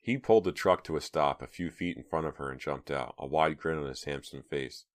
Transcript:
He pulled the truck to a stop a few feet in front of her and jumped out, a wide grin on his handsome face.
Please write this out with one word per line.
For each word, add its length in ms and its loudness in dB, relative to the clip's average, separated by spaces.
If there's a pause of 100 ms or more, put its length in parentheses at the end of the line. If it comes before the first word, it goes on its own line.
He 160 -2
pulled 280 6
the 80 0
truck 320 2
to 120 -4
a 60 -2
stop 400 0
a 40 -12
few 240 -6
feet 280 -6
in 40 -14
front 240 -2
of 120 -6
her 120 -6
and 80 -8
jumped 320 -6
out, 280 -4
a 80 -8
wide 320 4
grin 200 0
on 80 -4
his 180 -8
handsome 380 -8
face. 520 -6